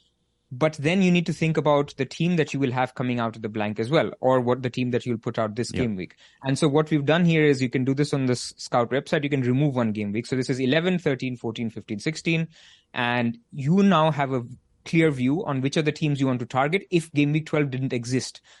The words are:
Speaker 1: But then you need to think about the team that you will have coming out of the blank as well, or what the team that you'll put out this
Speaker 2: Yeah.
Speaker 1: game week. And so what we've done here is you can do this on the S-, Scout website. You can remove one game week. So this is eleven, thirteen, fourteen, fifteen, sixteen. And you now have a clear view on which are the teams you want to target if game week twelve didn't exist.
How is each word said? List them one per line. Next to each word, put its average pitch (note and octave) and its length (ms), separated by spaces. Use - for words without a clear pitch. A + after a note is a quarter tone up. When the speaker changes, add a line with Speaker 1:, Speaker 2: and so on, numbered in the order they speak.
Speaker 1:
But D3+ 240
then E3+ 280
you F3+ 100
need F3 140
to D#3+ 80
think D#3+ 240
about C#3+ 400
the C3+ 80
team F3 300
that D3+ 160
you C#3 60
will C3 140
have C3 240
coming B2 240
out A#2 160
of A2+ 60
the A2 80
blank G#2+ 280
as A2+ 120
well, C3 200
or C3 200
what B2+ 220
the B2 80
team B2 200
that A#2+ 160
you'll A#2 120
put A2+ 200
out G#2+ 160
this A2+ 180
Speaker 2:
Yeah. - 100
Speaker 1:
game A2+ 120
week. F2+ 220
And C3+ 160
so E3+ 100
what D3+ 220
we've D3 140
done D#3+ 220
here D#3+ 180
is C#3 180
you B2+ 80
can C3+ 140
do C3+ 100
this D3 200
on C3+ 120
the B2+ 60
S-, - 240
Scout A#2+ 340
website. D3 340
You C#3 60
can C#3 120
remove B2+ 340
one A2+ 160
game G#2 180
week. G#2+ 160
So - 100
this B2+ 140
is B2+ 80
eleven, E3 400
thirteen, C3 380
fourteen, A#2 340
fifteen, G#2+ 300
sixteen. E3 480
And A#2+ 460
you D#3+ 320
now D#3+ 260
have C#3 220
a B2+ 100
clear E3 240
view C3 340
on C#3 160
which C3+ 160
are E3 60
the D3 100
teams D3 260
you C3+ 80
want B2+ 140
to A#2 60
target D3 440
if E3+ 220
game D3 200
week D#3 120
twelve D3+ 260
didn't C3 220
exist. B2 480